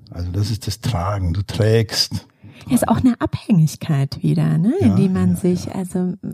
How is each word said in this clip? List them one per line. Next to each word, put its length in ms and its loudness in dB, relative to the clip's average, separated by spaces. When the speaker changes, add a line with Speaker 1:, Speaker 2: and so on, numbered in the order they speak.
Speaker 1:
Also 220 -8
das 180 -2
ist 160 -6
das 140 -8
Tragen, 520 -2
du 100 -2
trägst. 840 0
Speaker 2:
Ja, 60 2
ist 140 2
auch 100 2
eine 220 2
Abhängigkeit 1000 -2
wieder, 360 2
ne? 220 2
In 80 4
Speaker 1:
Ja, 80 4
Speaker 2:
die 120 4
man 220 2
Speaker 1:
ja, 60 0
Speaker 2:
sich, 300 0
Speaker 1:
ja. 60 -8
Speaker 2:
also, 420 -4